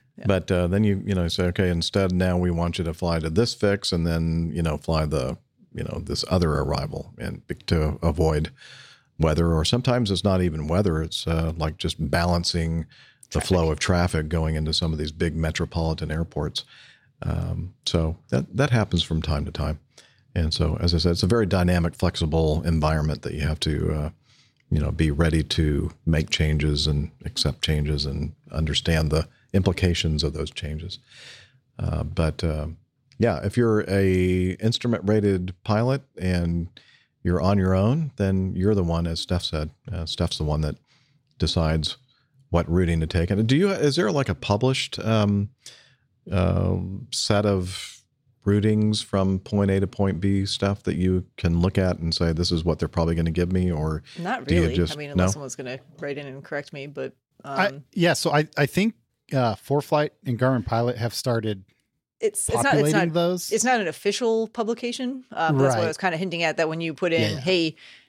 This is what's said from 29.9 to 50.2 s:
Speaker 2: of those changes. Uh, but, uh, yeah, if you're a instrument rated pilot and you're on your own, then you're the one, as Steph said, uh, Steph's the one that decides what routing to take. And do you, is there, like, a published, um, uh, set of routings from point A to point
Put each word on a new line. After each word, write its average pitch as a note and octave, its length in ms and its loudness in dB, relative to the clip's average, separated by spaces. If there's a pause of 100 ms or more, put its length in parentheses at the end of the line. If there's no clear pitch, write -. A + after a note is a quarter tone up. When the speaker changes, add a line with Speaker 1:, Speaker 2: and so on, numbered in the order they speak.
Speaker 2:
of D2+ 120 -2
those D2+ 160 -6
changes. D2+ 480 -10 (800)
Uh, D#2+ 240 -2
but, D#2+ 420 -2
uh, D2+ 220 -2 (520)
yeah, G#2+ 240 0
if G#2 140 -4
you're A2 320 2
a F#2 680 2
instrument A2+ 500 -2
rated G2 480 2 (100)
pilot A#2+ 380 0 (160)
and F2 500 0 (540)
you're F2 180 0
on G2 160 2
your F#2 180 2
own, B2 420 2
then F#2+ 380 0
you're G2 200 2
the F#2+ 100 2
one, E2+ 220 0
as E2 140 -4
Steph - 240 -2
said, D2+ 260 -4 (200)
uh, E2+ 140 -6
Steph's E2 320 -2
the D#2 80 -4
one D2+ 160 0
that D2 160 -2 (600)
decides D#2+ 580 0 (540)
what E2 200 0
routing E2+ 300 2
to D#2+ 60 0
take. E2+ 240 0
And G#2+ 160 0
do C3 100 2
you, G3 140 2
is C#3+ 260 0
there, F#3+ 160 2
like, C#3 160 0
a F#2+ 60 -2
published, B2+ 640 0
um, G#2 500 2 (840)
uh, F#2 460 2 (360)
set G#2 340 0
of F#2 560 -2 (420)
routings G#2+ 600 2
from F#2+ 360 0
point G2+ 300 0
A F#2+ 100 2
to F#2+ 60 2
point F#2+ 340 -2